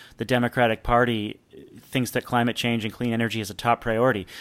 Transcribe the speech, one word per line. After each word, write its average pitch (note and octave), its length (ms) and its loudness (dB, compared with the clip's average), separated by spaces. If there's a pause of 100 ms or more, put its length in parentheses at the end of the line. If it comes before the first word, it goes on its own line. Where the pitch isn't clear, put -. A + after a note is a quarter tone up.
(160)
the - 80 -6
Democratic A#2+ 580 0
Party A#2+ 560 0 (420)
thinks B2+ 300 -4
that B2 140 -2
climate A#2+ 320 0
change A#2 280 -2
and A2 80 -6
clean A#2+ 200 -4
energy A2+ 280 -2
is G2+ 100 -6
a G2 40 -10
top A#2+ 260 0
priority. A2+ 460 2 (140)